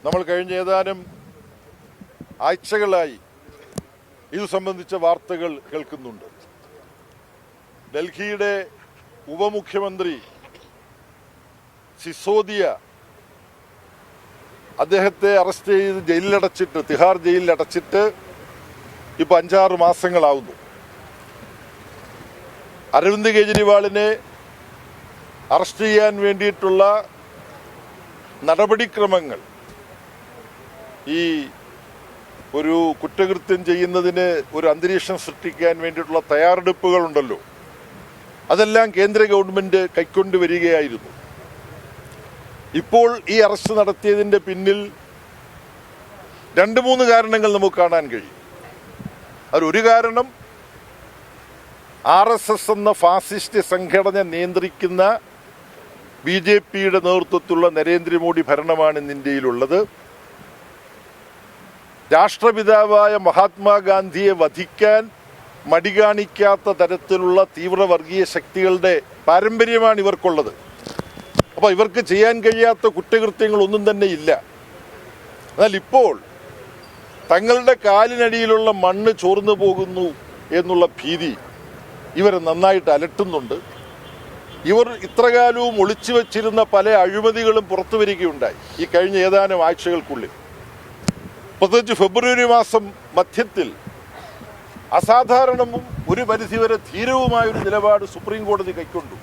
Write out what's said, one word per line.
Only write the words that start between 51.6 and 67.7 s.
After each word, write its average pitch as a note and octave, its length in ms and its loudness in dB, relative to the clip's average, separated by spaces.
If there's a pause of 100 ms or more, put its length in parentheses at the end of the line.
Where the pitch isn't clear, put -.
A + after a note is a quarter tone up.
ആർ F#3 220 4
എസ് A3 240 -2
എസ് G#3 180 -4
എന്ന G#3 220 0
ഫാസിസ്റ്റ് F#3+ 680 -2
സംഘടന F#3 600 -2
നിയന്ത്രിക്കുന്ന F3+ 960 -4 (1080)
ബി F3 140 -2
ജെ G3 200 2
പിയുടെ G3 420 -2
നേതൃത്വത്തിലുള്ള F3 680 -2
നരേന്ദ്രമോദി E3 800 -2
ഭരണമാണ് D#3 500 0
ഇന്ന് C#3+ 140 -10
ഇന്ത്യയിലുള്ളത്. C#3 760 -4 (2250)
രാഷ്ട്രപിതാവായ G#3 1040 4
മഹാത്മാഗാന്ധിയെ F#3+ 1160 2
വധിക്കാൻ F#3+ 800 0 (560)
മടി E3+ 340 0
കാണിക്കാത്ത G#3 720 2
തരത്തിലുള്ള F#3 720 0
തീവ്ര F#3 360 -6